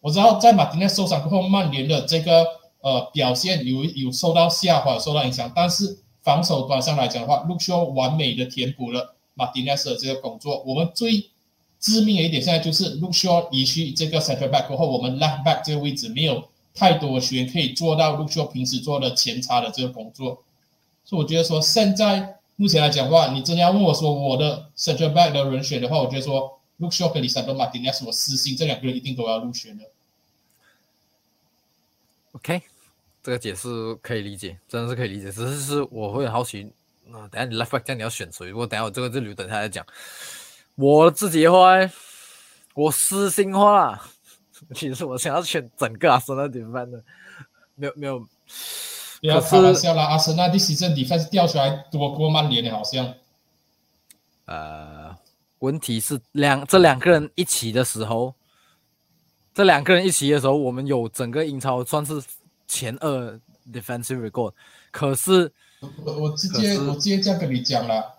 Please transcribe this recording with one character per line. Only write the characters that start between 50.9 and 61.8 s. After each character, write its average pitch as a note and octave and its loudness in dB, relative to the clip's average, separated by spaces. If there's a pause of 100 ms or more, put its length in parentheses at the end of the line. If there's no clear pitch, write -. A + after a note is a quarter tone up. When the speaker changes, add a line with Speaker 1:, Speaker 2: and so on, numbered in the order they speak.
Speaker 1:
defense C3+ 0
掉 F3+ 4
出 D3+ 0
来 C3+ 2 (200)
多 C#3+ -2
过 D#3 0
曼 C3 2
联 A#2+ 0
的， A#2 -4
好 A2 -6
像。 B2+ -6 (1300)
Speaker 2:
呃， D#2 -14 (420)
问 C#3 -4
题 A#2 -4
是 B2+ -6 (100)
两， C#3+ 0
这 F#3+ 6
两 E3 8
个 E3+ 2
人 D3+ 4
一 F3+ 0
起 A2+ -4
的 B2 2
时 A2 -6
候， A#2 -4 (1200)
这 G3+ 2
两 D3+ 6
个 F3 4
人 F3+ 4
一 F#3+ 2
起 C#3+ 0
的 D3 4
时 B2+ -2
候， C#3 4
我 C3+ 0
们 C3 -6
有 B2 -2
整 A#2+ -6
个 D#3 -2
英 C#3+ -8
超 B2+ -2